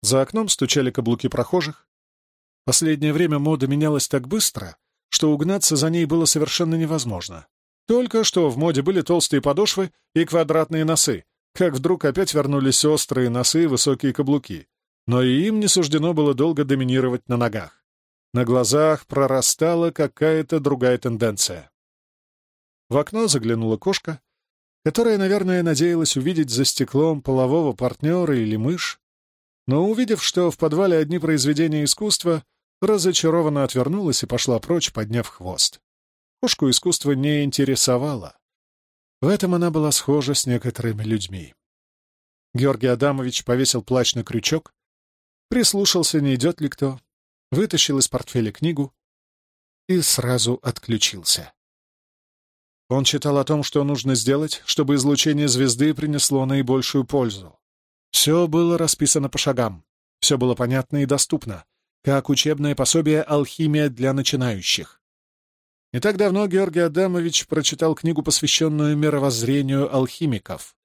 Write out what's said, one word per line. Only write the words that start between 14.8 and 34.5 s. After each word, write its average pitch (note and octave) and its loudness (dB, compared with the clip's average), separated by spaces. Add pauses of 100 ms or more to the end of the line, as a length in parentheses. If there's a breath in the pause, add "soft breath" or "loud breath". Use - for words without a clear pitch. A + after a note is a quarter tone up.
Но B2 2
и C3 2
им A3 0
не G#3 0
суждено D#3+ 2
было D3 2
долго D3 0
доминировать B2+ 0
на B2 0
ногах. A2 -4 (520)
На B2 2
глазах B2+ 2
прорастала D3+ 0
какая-то D#3 0
другая B2+ 2
тенденция. G#2+ -4 (1200)
В B2+ 2
окно G#3+ -2
заглянула A2+ 0
кошка, E3 -4 (640)
которая, A3+ 2
наверное, F#3+ 0
надеялась E3 0
увидеть D3+ -2
за B2+ 0
стеклом C#3+ 0
полового C3 0
партнера D3 -2
или A2 0
мышь, C#3+ -4 (680)
но, D3+ 2
увидев, A3 0
что F3+ 0
в - -8
подвале E3 2
одни D#3 0
произведения D3+ 0
искусства, F3 -2 (360)
разочарованно E3 2
отвернулась C#3 -2
и - -6
пошла B2 -2